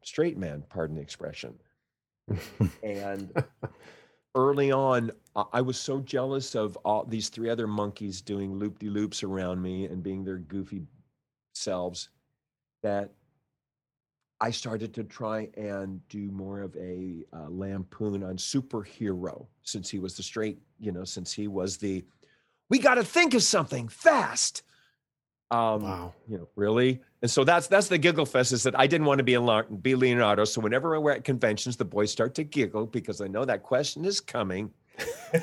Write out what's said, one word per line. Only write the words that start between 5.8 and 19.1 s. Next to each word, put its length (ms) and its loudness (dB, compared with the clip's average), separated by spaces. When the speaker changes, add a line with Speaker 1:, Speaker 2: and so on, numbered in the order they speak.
Speaker 1:
jealous 560 -4
of 300 -2
all 180 2
these 240 -4
three 220 -6
other 180 0
monkeys 540 -4
doing 360 -6
loop-de-loops 680 -4
around 380 -2
me 260 -4
and 140 -8
being 220 -6
their 140 -6
goofy 460 -8
selves 520 -6
that 260 -2
I 120 0
started 440 -6
to 100 -8
try 500 -6
and 540 -8
do 220 -8
more 300 -8
of 140 -10
a, 560 -10
uh, 180 -14
lampoon 720 -6
on 120 -6
superhero 1080 -6